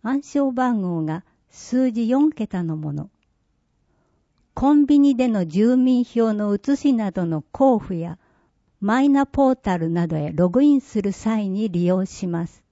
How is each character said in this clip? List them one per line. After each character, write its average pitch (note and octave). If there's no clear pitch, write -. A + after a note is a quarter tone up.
暗 C4+
証 C#4
番 B3
号 E3+
が D#3
数 B3+
字 A3+
四 C#4+
桁 G3+
の D#3+
も D3+
の。 D3
コ C#4
ン D4
ビ D4
ニ C#4
で B3+
の G3+
住 G#3
民 B3+
票 A3+
の G#3
写 C4+
し C#4
な G#3
ど F3+
の D#3+
交 C4
付 F3
や、 E3+
マ G#3+
イ C#4+
ナ C#4
ポ C4+
ー B3+
タ F3+
ル E3
な E3+
ど D#3+
へ D3+
ロ F3
グ B3
イ D4
ン C4+
す -
る G3
際 G#3+
に G3+
利 F3
用 F#3
し -
ま E3+
す。 -